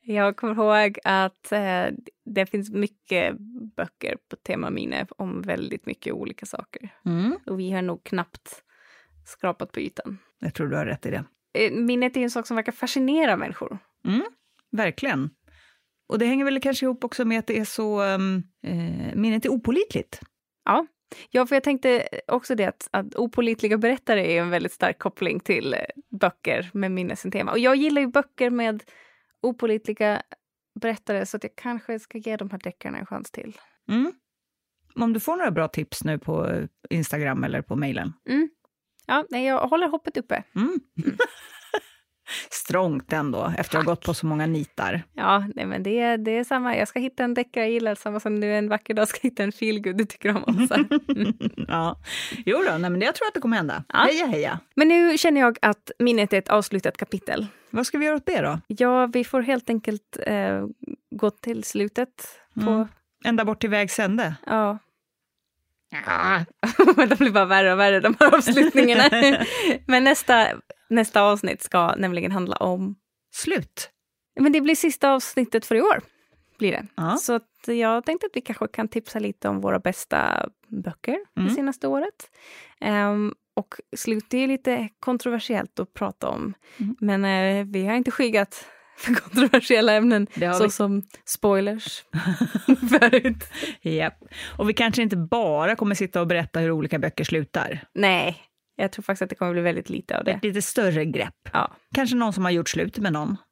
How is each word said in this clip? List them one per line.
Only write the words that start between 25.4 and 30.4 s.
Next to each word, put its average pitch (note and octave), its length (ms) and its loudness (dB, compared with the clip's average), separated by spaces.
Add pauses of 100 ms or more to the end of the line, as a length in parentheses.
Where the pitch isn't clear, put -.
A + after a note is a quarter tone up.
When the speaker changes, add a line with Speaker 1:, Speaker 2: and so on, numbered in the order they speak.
Speaker 1:
till, C3+ 340 -2
eh, - 60 -2 (400)
böcker F3 520 -2
med G3 200 -2
minne F#3 240 -4
som F#3+ 140 -8
tema. F#3+ 220 -4
Och G#3+ 60 0
jag B3+ 180 4
gillar D4 260 2
ju C4 60 0
böcker B3+ 420 0
med A3+ 320 -2 (600)
opålitliga A3 800 0 (580)